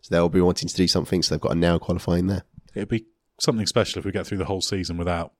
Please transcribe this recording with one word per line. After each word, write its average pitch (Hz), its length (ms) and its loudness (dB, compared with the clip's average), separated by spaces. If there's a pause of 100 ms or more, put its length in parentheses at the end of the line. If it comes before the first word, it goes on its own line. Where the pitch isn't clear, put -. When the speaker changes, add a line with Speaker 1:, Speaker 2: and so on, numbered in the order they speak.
Speaker 1:
so - 120 -2
they'll 85 140 4
be 90 120 2
wanting 90 280 2
to - 60 -8
do 92 120 4
something, 87 360 0
so - 120 -2
they've 76 60 -2
got - 120 0
a 82 40 0
now 85 220 4
qualifying 87 480 0
there. 95 180 -2 (300)
Speaker 2:
It'd 98 140 -6
be 113 180 -2 (340)
something 110 260 0
special - 320 0
if 87 60 -6
we 98 80 -4
get 90 140 -6
through 101 120 -4
the 92 60 -2
whole 95 160 -4
season 87 380 -4
without 85 420 -4